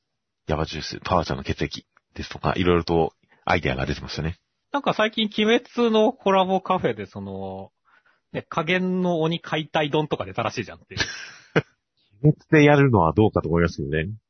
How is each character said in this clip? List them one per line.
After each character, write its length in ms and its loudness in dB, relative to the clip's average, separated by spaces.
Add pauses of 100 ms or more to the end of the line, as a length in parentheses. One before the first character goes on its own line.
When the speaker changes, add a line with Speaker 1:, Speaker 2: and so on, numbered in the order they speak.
(460)
Speaker 1:
ヤ 120 -2
バ 80 -4
ジ 120 -10
ュ 40 -10
ー 20 -10
ス、 200 -12
パ 120 0
ワ 80 2
ー 20 -10
ち 60 -6
ゃ 20 -4
ん 40 -4
の 60 -10
血 200 -6
液 240 -8 (260)
で 80 -12
す 80 -12
と 80 -14
か、 180 -2
い 80 -2
ろ 120 4
い 20 4
ろ 60 -2
と 300 0 (320)
ア 100 2
イ 60 0
デ 100 -2
ア 40 -4
が 120 -4
出 80 -4
て 60 -10
ま 80 -12
し 60 -14
た 60 -6
ね。 160 -6 (340)
Speaker 2:
な 80 -4
ん 20 -6
か 120 -2
最 180 0
近 180 -2 (160)
鬼 140 4
滅 320 -2
の 220 4
コ 180 -2
ラ 140 4
ボ 160 0
カ 180 -2
フ 80 0
ェ 60 -2
で 120 -10
そ 160 -14
の、 500 -10 (600)
ね、 160 -8
加 160 -4
減 380 0
の 200 0
鬼 180 0
解 280 -4
体 220 0
丼 180 0
と 100 -4
か 80 -8
出 80 -12
た 100 -2
ら 80 -2
し 80 -8
い 40 -4
じ 80 -16
ゃ 40 -16
ん 40 -20
っ 60 -20
て 100 -16
い 20 -12
う。 40 -2
Speaker 1:
<laughs> 1200 -8
鬼 100 6
滅 40 -18 (140)
で 120 8
や 120 8
る 140 6
の 100 4
は 140 4
ど 140 4
う 40 -4
か 100 0
と 80 -4
思 100 2
い 40 4
ま 60 4
す 80 -12
け 60 -6
ど 60 -6
ね。 200 -2 (200)